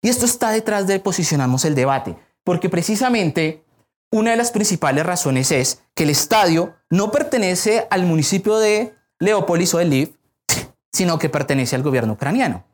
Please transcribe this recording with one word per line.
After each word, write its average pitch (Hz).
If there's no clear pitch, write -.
Y 214
esto 240
está 233
detrás 214
de 196
posicionarnos 160
el 151
debate, 131
porque 180
precisamente 180
una 220
de 226
las 233
principales 160
razones 139
es 127
que 165
el 147
estadio 175
no 202
pertenece 220
al 185
municipio 185
de 214
Leópolis 175
o -
de 175
Lviv, 143
sino 170
que 156
pertenece 139
al 131
gobierno 123
ucraniano. 143